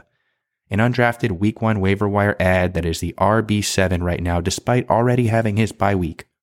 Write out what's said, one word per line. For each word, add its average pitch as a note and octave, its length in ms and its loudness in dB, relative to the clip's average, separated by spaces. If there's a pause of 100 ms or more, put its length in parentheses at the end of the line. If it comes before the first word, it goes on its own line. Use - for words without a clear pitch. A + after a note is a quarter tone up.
(720)
An G2 80 -2
undrafted A#2+ 540 0
week G2+ 280 -2
one A2 200 0
waiver G2 280 0
wire G#2 300 0
ad F#2 360 2
that D#2+ 120 -2
is E2 140 -4
the E2+ 180 -6
R G#2+ 240 2
B G#2+ 200 0
seven F#2 420 0
right F2 180 -2
now, F2 180 0
despite A#2+ 480 -2
already B2 380 2
having A2 300 0
his G#2+ 160 0
bye G2+ 240 0
week. F2 300 -4 (160)